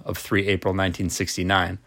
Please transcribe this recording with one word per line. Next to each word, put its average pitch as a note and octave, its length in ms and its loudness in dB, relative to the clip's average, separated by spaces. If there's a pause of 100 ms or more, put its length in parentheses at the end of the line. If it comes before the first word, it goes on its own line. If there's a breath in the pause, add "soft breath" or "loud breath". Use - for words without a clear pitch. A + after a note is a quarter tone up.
of - 140 -6
three G2 280 0
April F#2+ 280 0
nineteen F#2+ 340 0
sixty-nine, F#2 760 0